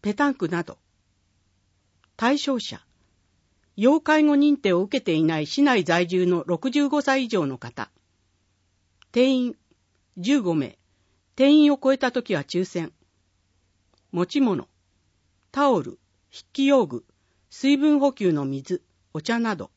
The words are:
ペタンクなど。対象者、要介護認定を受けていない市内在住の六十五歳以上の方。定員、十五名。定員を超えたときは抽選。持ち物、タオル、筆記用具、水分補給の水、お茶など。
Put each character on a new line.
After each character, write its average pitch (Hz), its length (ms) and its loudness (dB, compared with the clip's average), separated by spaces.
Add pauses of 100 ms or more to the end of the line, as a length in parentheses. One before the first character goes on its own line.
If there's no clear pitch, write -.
ペ 208 120 -4
タ 285 160 0
ン 262 40 -6
ク 165 140 -6
な 175 140 -4
ど。 - 160 -14 (1400)
対 269 220 0
象 269 200 -4
者、 - 220 -12 (960)
要 269 240 4
介 311 240 2
護 294 100 4
認 285 220 4
定 196 160 -2
を 175 80 2
受 208 180 -2
け - 60 -4
て 175 80 -2
い 160 120 2
な 160 160 0
い 151 60 -6
市 - 160 -2
内 247 220 2
在 175 220 0
住 180 200 0
の 175 200 0
六 180 240 -4
十 285 180 0
五 294 140 -2
歳 269 220 0
以 226 40 -8
上 180 180 -2
の 131 120 -8
方。 117 320 -14 (1200)
定 247 160 2
員、 254 280 -2 (600)
十 240 240 0
五 175 140 -4
名。 139 240 -6 (580)
定 277 140 4
員 294 220 6
を 277 100 -2
超 269 100 2
え 262 60 0
た 247 140 -2
と 240 100 -4
き 202 120 -4
は 139 100 -4
抽 180 200 -4
選。 170 280 -8 (1200)
持 180 140 -2
ち 285 140 -4
物、 202 280 0 (840)
タ 277 180 2
オ 196 100 0
ル、 - 180 -14 (320)
筆 - 220 -20
記 269 140 0
用 262 200 4
具、 123 180 -12 (440)
水 277 280 0
分 294 240 2
補 269 120 2
給 185 200 0
の 143 120 -2
水、 135 380 -6 (300)
お 156 100 -10
茶 233 160 -2
な 220 180 -4
ど。 - 200 -14